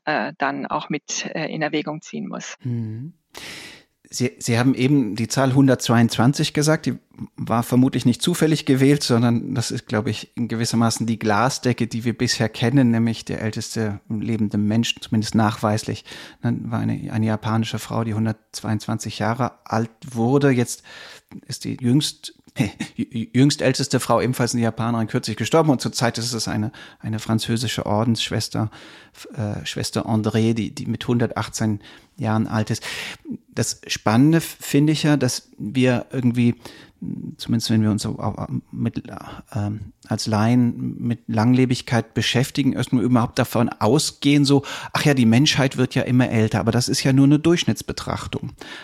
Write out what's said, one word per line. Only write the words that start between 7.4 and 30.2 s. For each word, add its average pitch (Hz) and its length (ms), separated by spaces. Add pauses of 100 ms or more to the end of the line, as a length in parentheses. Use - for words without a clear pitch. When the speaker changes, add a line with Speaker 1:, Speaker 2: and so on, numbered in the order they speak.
Speaker 2:
vermutlich 127 440
nicht 240 160
zufällig 156 440
gewählt, 139 380
sondern 117 500
das 113 160
ist, 110 160
glaube 113 240
ich, - 260
in 117 120
gewissermaßen 113 580
die 113 120
Glasdecke, 117 680
die 117 180
wir 117 140
bisher 117 300
kennen, 127 420
nämlich 113 340
der - 160
älteste 110 680
lebende 107 500
Mensch, 104 400
zumindest - 380
nachweislich, 110 680 (380)
ne, 117 200
war 113 180
eine, 110 320
eine 110 140
japanische 110 520
Frau, 113 240
die 113 120
hundertzweiundzwanzig 110 1040
Jahre 117 440
alt 113 260 (140)
wurde. 131 460
Jetzt 123 320 (640)
ist - 180
die 113 160
jüngst, 127 540 (220)
<laughs> - 80 (320)
jüngst 120 640
älteste 131 380
Frau, 117 200
ebenfalls 120 340
eine 117 100
Japanerin, 117 420
kürzlich 117 300
gestorben 156 340
und 120 100
zurzeit - 380
ist 117 140
es 110 160
eine, 107 240 (260)
eine 110 220
französische 113 640
Ordensschwester, 110 840 (420)
f-, - 140 (100)
äh, 104 260
Schwester - 420
André, 110 480